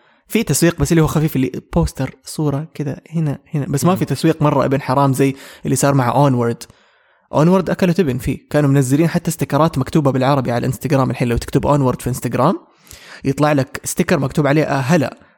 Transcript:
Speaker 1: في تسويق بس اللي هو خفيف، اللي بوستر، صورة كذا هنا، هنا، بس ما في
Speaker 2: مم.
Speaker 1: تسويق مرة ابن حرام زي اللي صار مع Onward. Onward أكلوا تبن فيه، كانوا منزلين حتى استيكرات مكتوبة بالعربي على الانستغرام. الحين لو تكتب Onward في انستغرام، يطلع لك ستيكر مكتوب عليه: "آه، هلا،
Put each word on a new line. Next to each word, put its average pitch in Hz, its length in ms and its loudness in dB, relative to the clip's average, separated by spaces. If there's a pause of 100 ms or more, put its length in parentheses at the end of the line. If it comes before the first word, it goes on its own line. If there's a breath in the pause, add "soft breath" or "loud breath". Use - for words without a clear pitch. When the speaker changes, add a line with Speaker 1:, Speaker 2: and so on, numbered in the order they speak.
(280 soft breath)
Speaker 1:
في 226 160 0
تسويق 165 360 0
بس 143 120 0
اللي 165 100 4
هو 156 60 4
خفيف، 156 280 0
اللي 131 160 0 (240)
بوستر، - 480 -2
صورة 151 500 -4
كذا 143 260 -8 (120)
هنا، 156 280 -2 (140)
هنا، 139 160 -2
بس 143 160 -2
ما 180 100 4
في 175 60 -4
Speaker 2:
مم. 151 40 -2
Speaker 1:
تسويق 156 360 0
مرة 147 240 2
ابن 135 160 0
حرام 135 320 2
زي 135 220 0 (300 loud breath)
اللي 135 100 0
صار 139 180 2
مع 135 360 2
Onward. 117 380 -2 (680 soft breath)
Onward 175 360 2
أكلوا 175 240 0
تبن 139 240 0
فيه، 131 200 -6 (120)
كانوا 147 200 2
منزلين 139 380 2
حتى 170 220 -2
استيكرات 156 480 0
مكتوبة 139 340 0
بالعربي 131 400 0
على 120 80 -2
الانستغرام. 127 520 0
الحين 123 160 -2
لو 117 100 0
تكتب - 300 -2
Onward 135 340 0
في - 60 -6
انستغرام، 127 480 -2 (680 loud breath)
يطلع 147 280 0
لك 135 320 -2
ستيكر 175 360 -2
مكتوب 139 280 0
عليه: 147 160 2
"آه، 139 160 -2
هلا، 139 380 0 (200 soft breath)